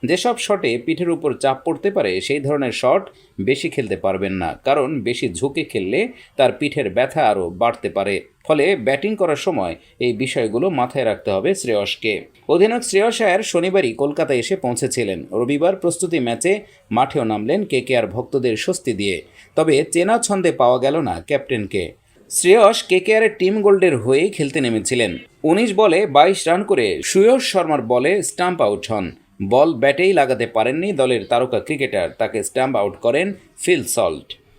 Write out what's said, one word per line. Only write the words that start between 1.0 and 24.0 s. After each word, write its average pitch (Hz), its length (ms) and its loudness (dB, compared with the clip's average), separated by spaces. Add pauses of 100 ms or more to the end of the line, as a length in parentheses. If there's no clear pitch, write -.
উপর 151 240 -2
চাপ 135 320 -2
পড়তে 165 260 -2
পারে 98 300 -2
সেই 143 180 -2
ধরনের 139 320 -2
শট - 380 2 (320)
বেশি 117 280 0
খেলতে 104 280 -4
পারবেন 95 360 -2
না, 85 320 -4
কারণ 139 360 0
বেশি 120 320 -4
ঝুঁকে 139 300 -4
খেললে 117 440 -4 (280)
তার - 160 4
পিঠের 143 380 -4
ব্যথা 123 400 0
আরও 95 200 0
বাড়তে 107 400 -2
পারে। 98 320 -2 (260)
ফলে 156 280 2
ব্যাটিং 139 400 -2
করার 170 200 0
সময় 104 400 -4 (240)
এই 123 140 0
বিষয়গুলো 120 560 -2
মাথায় 127 360 -2
রাখতে 104 260 -2
হবে 117 240 0
শ্রেয়সকে। 104 720 -2 (240)
অধিনায়ক 208 340 2
শ্রেয়স 220 380 0
আয়ার 202 220 2
শনিবারই 180 500 0
কলকাতায় 147 460 0
এসে 151 160 -2
পৌঁছেছিলেন। 117 760 -4
রবিবার 143 440 0
প্রস্তুতি 170 440 -2
ম্যাচে 131 400 -2 (320)
মাঠেও 127 320 0
নামলেন 110 420 -2
কেকেআর 127 420 0
ভক্তদের 120 500 -2
স্বস্তি - 360 -4
দিয়ে। 98 280 -2 (340)
তবে 156 360 2
চেনা 196 260 2
ছন্দে 190 340 0
পাওয়া 123 280 4
গেল 139 180 0
না 92 300 -4
ক্যাপ্টেনকে। 107 640 -4 (380)
শ্রেয়স 214 540 4
কেকেআরের 214 460 2 (100)
টিম 202 220 0
গোল্ডের 190 360 4
হয়েই 135 320 2